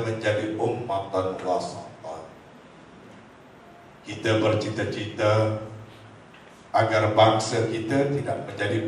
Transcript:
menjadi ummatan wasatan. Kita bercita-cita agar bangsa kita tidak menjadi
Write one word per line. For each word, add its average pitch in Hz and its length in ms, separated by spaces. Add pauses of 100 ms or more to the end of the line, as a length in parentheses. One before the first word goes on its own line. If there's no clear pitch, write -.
menjadi - 560
ummatan 95 840
wasatan. - 840 (1800)
Kita 107 400
bercita-cita 107 1200 (1120)
agar 107 400
bangsa 113 560
kita 135 400
tidak - 280 (120)
menjadi 110 380